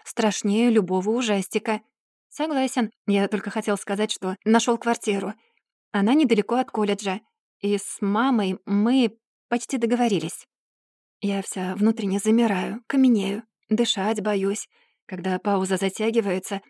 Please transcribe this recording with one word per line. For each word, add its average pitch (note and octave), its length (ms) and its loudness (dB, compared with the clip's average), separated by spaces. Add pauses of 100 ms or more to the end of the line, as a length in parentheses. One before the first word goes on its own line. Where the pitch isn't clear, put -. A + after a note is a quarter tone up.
страшнее A3 680 0
любого F#3+ 400 2
ужастика. G#3+ 720 -2 (480)
Согласен. C4 600 -2 (160)
Я G3+ 220 2
только G3+ 240 -6
хотел G#3 260 -2
сказать, G#3 340 -4
что F#3 240 -6 (100)
нашел A#3 340 4
квартиру. G#3+ 560 -2 (560)
Она G#3 240 2
недалеко A#3 400 2
от - 160 -2
колледжа. G3+ 500 -2 (400)
И G3+ 160 0
с - 240 -12
мамой G#3 640 2
мы A3 500 2 (320)
почти A#3+ 300 -4
договорились. A3 680 0 (760)
Я G3 220 -2
вся F#3 320 -6
внутренне G#3 420 0
замираю, G#3+ 720 0
каменею, A3+ 560 2 (260)
дышать G#3+ 520 0
боюсь. G3+ 460 -2 (400)
Когда F#3 300 -4
пауза F#3+ 400 0
затягивается, G3+ 920 -2